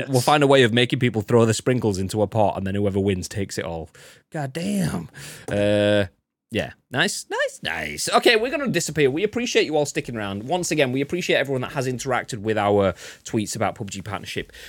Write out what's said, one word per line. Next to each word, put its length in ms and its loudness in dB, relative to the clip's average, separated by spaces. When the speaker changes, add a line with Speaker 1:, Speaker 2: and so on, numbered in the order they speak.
Speaker 1:
we'll 80 2
Speaker 2:
Yes. 100 4
Speaker 1:
find 180 4
a 40 6
way 160 8
of 100 4
making 260 2
people 220 0
throw 240 4
the 80 4
sprinkles 440 0
into 240 -2
a 60 2
pot, 300 0
and 100 -4
then 80 -4
whoever 240 0
wins 300 0
takes 280 -8
it 60 -6
all. 260 -8
God 200 -8
damn. 560 -4
Uh, 560 2
yeah. 220 -4
Nice, 380 -2
nice, 340 -4
nice. 460 -6
Okay, 260 6
we're 160 0
gonna 160 -4
disappear. 420 2
We 140 -2
appreciate 420 0
you 120 -2
all 80 2
sticking 320 -6
around. 260 -4
Once 280 -2
again, 200 2
we 80 -2
appreciate 380 -2
everyone 240 -2
that 100 -8
has 160 -4
interacted 520 -4
with 180 -2
our 340 4
tweets 320 -4
about 200 -2
pub 160 -10
G 100 -12
partnership. 500 -10